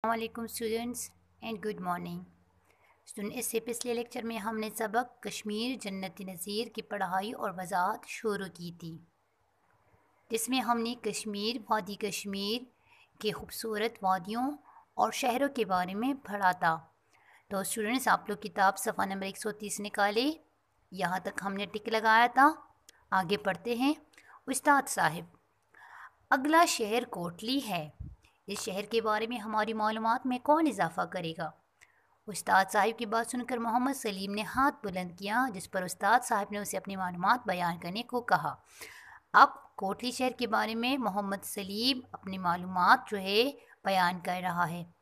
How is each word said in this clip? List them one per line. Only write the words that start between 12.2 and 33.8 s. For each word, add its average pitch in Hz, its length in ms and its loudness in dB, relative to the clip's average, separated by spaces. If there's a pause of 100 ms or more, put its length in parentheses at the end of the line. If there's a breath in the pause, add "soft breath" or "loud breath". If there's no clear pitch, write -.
के 214 100 0
खूबसूरत 214 600 -4 (100)
वादियों 208 500 0 (440 loud breath)
और 220 140 2
शहरों 269 380 0
के 247 160 -2
बारे 180 280 0
में 254 220 0
पढ़ा 196 380 0
था। 165 440 0 (540 soft breath)
तो 190 120 -2
students, 233 440 -2
आप 180 220 4
लोग 208 120 -4
किताब 196 340 2
सफ़ा 202 300 -2
नंबर 196 200 -4
एक 196 120 -8
सौ 214 140 -6
तीस 208 280 -8
निकाले, 208 600 2 (540)
यहाँ 185 260 0
तक 196 220 -6
हमने 196 240 -4
टिक 208 240 -8
लगाया 220 380 6
था। 269 480 4 (380 loud breath)
आगे 190 240 2
पढ़ते 196 380 -2
हैं। 269 200 2 (520 loud breath)
उस्ताद 277 380 4
साहिब, 170 420 0 (1040 loud breath)
अगला 302 340 6
शहर 240 400 0
कोटली 180 540 -4
है, 175 420 -6 (480 soft breath)
इस 202 100 -6
शहर 202 260 -4
के 226 160 0
बारे 214 260 0
में 247 100 -6
हमारी 214 360 -2
मालूमात 220 520 0
में 247 140 0
कौन 311 280 4
इजाफा 185 380 0
करेगा? 165 480 -6 (760 soft breath)
उस्ताद 190 400 4
साहिब 214 280 2
की 233 100 -4
बात 226 240 0
सुनकर 254 300 -4
मोहम्मद 247 340 0